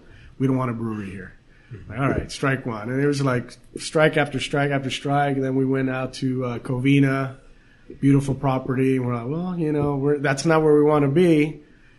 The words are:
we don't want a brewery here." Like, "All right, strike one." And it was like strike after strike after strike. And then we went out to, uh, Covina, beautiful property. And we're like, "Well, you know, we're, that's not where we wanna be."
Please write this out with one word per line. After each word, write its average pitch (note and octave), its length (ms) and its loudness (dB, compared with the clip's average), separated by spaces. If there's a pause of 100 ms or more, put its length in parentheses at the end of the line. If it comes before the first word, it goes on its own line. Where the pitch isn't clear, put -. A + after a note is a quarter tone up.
(380)
we C3 100 0
don't C3 100 0
want B2 140 -2
a - 20 -4
brewery A2 360 -6
here." F#2 220 -14 (560)
Like, A2 120 -8
"All C#3 100 0
right, - 200 -4
strike C3+ 360 -2
one." A2 240 -6
And C3 120 -2
it C#3+ 40 2
was C#3+ 160 0
like B2 340 -2 (220)
strike D#3 400 2
after C#3+ 220 0
strike C#3+ 320 -2
after C3+ 180 -2
strike. C#3+ 460 0
And C3+ 80 -2
then C3 100 -2
we C3+ 100 2
went C3 240 0
out C3 260 -6
to, B2+ 300 -4
uh, A#2+ 140 -4
Covina, C3+ 760 2 (640)
beautiful C#3 340 4
property. C3 640 0
And B2+ 100 -2
we're B2 80 -2
like, A#2+ 140 -6
"Well, E3+ 300 -6
you D#3 140 -2
know, D3 240 0
we're, C#3+ 220 0
that's C#3 280 -2
not D#3+ 160 4
where D3+ 120 6
we D3 80 6
wanna D3 260 4
be." D#3 520 2 (380)